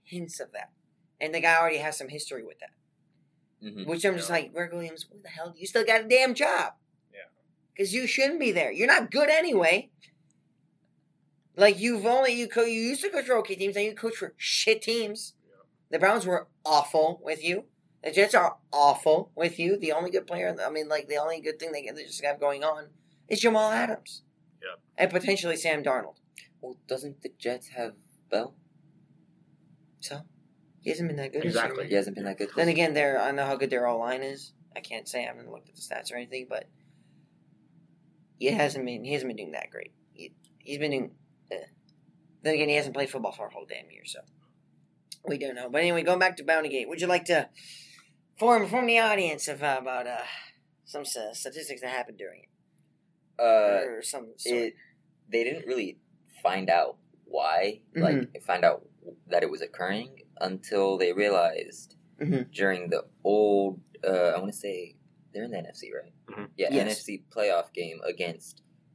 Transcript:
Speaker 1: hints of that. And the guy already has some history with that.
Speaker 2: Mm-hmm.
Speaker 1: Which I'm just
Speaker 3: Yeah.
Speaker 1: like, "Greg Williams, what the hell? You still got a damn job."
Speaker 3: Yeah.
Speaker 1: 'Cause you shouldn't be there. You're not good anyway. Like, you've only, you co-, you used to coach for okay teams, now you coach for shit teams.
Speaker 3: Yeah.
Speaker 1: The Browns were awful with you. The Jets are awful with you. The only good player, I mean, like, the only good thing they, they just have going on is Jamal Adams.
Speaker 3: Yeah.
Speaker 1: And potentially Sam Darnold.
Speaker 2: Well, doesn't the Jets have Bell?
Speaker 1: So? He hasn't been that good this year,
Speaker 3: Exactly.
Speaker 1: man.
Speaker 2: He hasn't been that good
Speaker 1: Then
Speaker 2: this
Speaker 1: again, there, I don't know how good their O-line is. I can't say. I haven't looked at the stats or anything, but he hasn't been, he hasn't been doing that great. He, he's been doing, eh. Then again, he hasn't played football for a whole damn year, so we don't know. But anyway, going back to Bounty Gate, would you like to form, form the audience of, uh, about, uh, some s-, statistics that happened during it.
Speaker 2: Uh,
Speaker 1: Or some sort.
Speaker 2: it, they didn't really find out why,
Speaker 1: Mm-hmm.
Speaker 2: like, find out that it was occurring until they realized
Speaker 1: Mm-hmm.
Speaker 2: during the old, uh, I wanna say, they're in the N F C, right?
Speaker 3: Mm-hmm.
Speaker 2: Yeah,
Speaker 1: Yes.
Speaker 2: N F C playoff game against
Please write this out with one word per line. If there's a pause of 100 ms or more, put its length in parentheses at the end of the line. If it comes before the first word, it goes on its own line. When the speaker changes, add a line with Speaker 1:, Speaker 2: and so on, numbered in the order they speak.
Speaker 1:
hints
of
that. (500)
And
the
guy
already
has
some
history
with
that. (960)
Speaker 2:
Mm-hmm.
Speaker 1:
Which
I'm
just
Speaker 3:
Yeah.
Speaker 1:
like,
"Greg
Williams,
what
the
hell?
You
still
got
a
damn
job." (380)
Speaker 3:
Yeah. (500)
Speaker 1:
'Cause
you
shouldn't
be
there.
You're
not
good
anyway. (1700)
Like,
you've
only,
you
co-,
you
used
to
coach
for
okay
teams,
now
you
coach
for
shit
teams. (120)
Speaker 3:
Yeah. (340)
Speaker 1:
The
Browns
were (160)
awful
with
you. (380)
The
Jets
are (160)
awful
with
you.
The
only
good
player,
I
mean,
like,
the
only
good
thing
they,
they
just
have
going
on (420)
is
Jamal
Adams. (400)
Speaker 3:
Yeah. (200)
Speaker 1:
And
potentially
Sam
Darnold. (460)
Speaker 2:
Well, (100)
doesn't
the
Jets
have (360)
Bell? (1500)
Speaker 1:
So? (600)
He
hasn't
been
that
good
this
year,
Speaker 3:
Exactly.
Speaker 1:
man.
Speaker 2:
He
hasn't
been
that
good
Speaker 1:
Then
Speaker 2:
this
Speaker 1:
again,
there,
I
don't
know
how
good
their
O-line
is. (200)
I
can't
say.
I
haven't
looked
at
the
stats
or
anything,
but (1700)
he
hasn't
been,
he
hasn't
been
doing
that
great. (220)
He, (260)
he's
been
doing, (400)
eh. (840)
Then
again,
he
hasn't
played
football
for
a
whole
damn
year,
so (1080)
we
don't
know.
But
anyway,
going
back
to
Bounty
Gate,
would
you
like
to (880)
form,
form
the
audience
of,
uh,
about,
uh, (600)
some
s-,
statistics
that
happened
during
it. (920)
Speaker 2:
Uh,
Speaker 1:
Or
some
sort.
Speaker 2:
it, (560)
they
didn't
really (440)
find
out (280)
why, (120)
Speaker 1:
Mm-hmm.
Speaker 2:
like,
find
out (440)
that
it
was
occurring (180)
until
they
realized (260)
Speaker 1:
Mm-hmm.
Speaker 2:
during
the (200)
old, (260)
uh,
I
wanna
say, (360)
they're
in
the
N
F
C,
right? (160)
Speaker 3:
Mm-hmm. (120)
Speaker 2:
Yeah,
Speaker 1:
Yes.
Speaker 2:
N
F
C (100)
playoff
game
against (320)